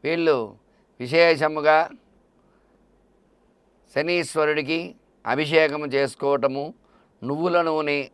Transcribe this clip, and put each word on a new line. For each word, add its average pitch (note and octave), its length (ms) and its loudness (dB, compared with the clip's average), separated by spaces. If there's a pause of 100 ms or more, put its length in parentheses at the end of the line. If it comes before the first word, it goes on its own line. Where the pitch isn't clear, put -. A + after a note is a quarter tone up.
వీళ్ళు D#3+ 320 0 (640)
విశేషముగా D3+ 760 4 (2250)
శనీశ్వరుడికి D#3 840 -2 (540)
అభిషేకం D3+ 500 0 (120)
చేసుకోవటము, C#3 720 -2 (580)
నువ్వుల D#3+ 340 -2 (120)
నూనె D3+ 320 -2 (140)